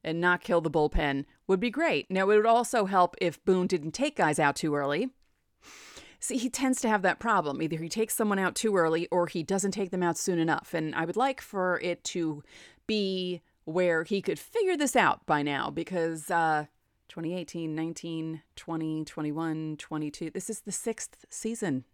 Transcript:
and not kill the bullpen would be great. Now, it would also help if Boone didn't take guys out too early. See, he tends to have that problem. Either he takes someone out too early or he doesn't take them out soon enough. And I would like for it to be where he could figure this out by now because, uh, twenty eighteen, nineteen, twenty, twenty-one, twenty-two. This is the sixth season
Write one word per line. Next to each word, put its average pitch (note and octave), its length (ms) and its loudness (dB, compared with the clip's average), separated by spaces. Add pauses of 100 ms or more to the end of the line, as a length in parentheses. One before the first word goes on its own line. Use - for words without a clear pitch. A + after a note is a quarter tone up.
and E3 160 -2
not F3 220 2
kill E3+ 180 2
the D#3+ 100 -2
bullpen D3+ 540 2 (220)
would F#3+ 120 4
be A#3+ 120 0
great. C4 400 0
Now, F#3+ 180 2
it G#3+ 80 6
would G#3+ 80 6
also A#3 400 4
help F#3 340 4
if E3+ 280 -2
Boone F#3 200 4
didn't D#3+ 260 -2
take D4 220 -2
guys D3+ 240 2
out C#3+ 180 4
too D3+ 180 0
early. C#3+ 340 0 (1120)
See, - 160 -6
he A#3+ 140 -2
tends C4 320 0
to B3 80 2
have G#3 100 4
that F3+ 180 2
problem. D#3 440 0
Either D#3+ 160 -2
he E3 100 -6
takes A3 260 -2
someone G#3 240 2
out F#3 160 0
too G#3+ 220 2
early D#3+ 300 4
or F3 200 2
he E3 160 -4
doesn't G3 280 0
take G3 200 -4
them F#3 120 -2
out E3+ 160 0
soon F3 200 0
enough. E3 360 0
And D#3 200 -4
I D#3+ 120 -2
would F3 100 -6
like C4 240 0
for F#3 400 -2
it F3 240 -4
to D#3 380 -4 (440)
be F#3 540 -2 (240)
where E3 400 2
he G3 160 -2
could D#3+ 180 -2
figure F#4 380 0
this C#4+ 180 0
out F#3+ 300 4
by D3 160 2
now C#3+ 300 -2
because, E3 600 -4
uh, D#3+ 360 2 (420)
twenty E3 260 -8
eighteen, E3 400 -6
nineteen, D#3+ 680 -6 (120)
twenty, D#3+ 480 -6
twenty-one, D#3 760 -6
twenty-two. D3+ 500 -8
This F#3 220 -8
is G#3 100 -8
the G3 120 -10
sixth - 580 -8
season D#3+ 640 -4